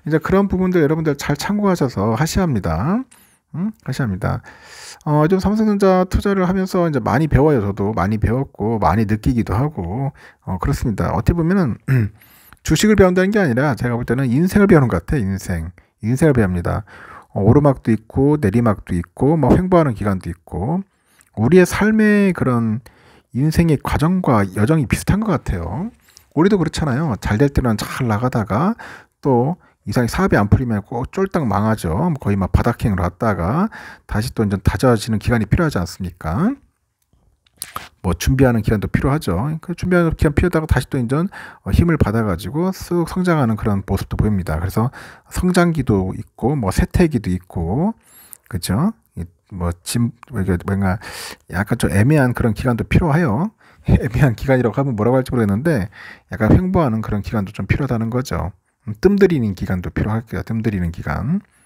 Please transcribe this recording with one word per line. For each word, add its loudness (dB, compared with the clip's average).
이제 0
그런 2
부분들 2
여러분들 2
잘 -2
참고하셔서 0
하셔야 0
합니다. 0
음, -4
하셔야 -4
합니다. -4
어, 2
좀 2
삼성전자 2
투자를 0
하면서 0
이제 0
많이 0
배워요. 4
저도 -2
많이 0
배웠고 -2
많이 2
느끼기도 0
하고, -4
어, -6
그렇습니다. -2
어떻게 0
보면은 0
<clears throat> -4
주식을 2
배운다는 4
게 2
아니라 0
제가 -4
볼 -4
때는 -2
인생을 4
배우는 6
것 -2
같아요. -2
인생, -4
인생을 2
배웁니다. 0
어, -6
오르막도 4
있고 0
내리막도 0
있고 0
뭐 4
횡보하는 2
기간도 -4
있고 -6
우리의 6
삶의 2
그런 -2
인생의 2
과정과 0
여정이 2
비슷한 0
것 -4
같아요. -4
우리도 4
그렇잖아요. -2
잘 -2
될 4
때는 0
잘 -4
나가다가 0
또 2
이상히 0
사업이 0
안 2
풀리면 2
꼭 -8
쫄딱 -2
망하죠. 0
뭐 0
거의 -2
막 -2
바닥행으로 0
갔다가 -2
다시 -4
또 0
이제 0
다져지는 0
기간이 -2
필요하지 -2
않습니까? -4
뭐 0
준비하는 2
기간도 -2
필요하죠. -2
그 -10
준비하는 0
기간 0
필요하다가 0
다시 0
또 -4
이제, -2
어, -6
힘을 2
받아가지고 -2
쑥 -4
성장하는 0
그런 -2
모습도 -4
보입니다. 0
그래서 -2
성장기도 0
있고 -4
뭐 -2
쇠퇴기도 0
있고, -2
그죠? -2
이 -10
뭐 -4
짐, -2
이게 0
뭔가 0
약간 -2
좀 -2
애매한 4
그런 0
기간도 -2
필요해요. 2
<laughs> -20
애매한 2
기간이라고 2
하면 -2
뭐라고 2
할지 0
모르겠는데 0
약간 2
횡보하는 2
그런 -4
기간도 -4
좀 -8
필요하다는 -2
거죠. -4
음, -8
뜸들이는 2
기간도 -4
필요할 -2
거예요. -6
뜸들이는 -2
기간. -4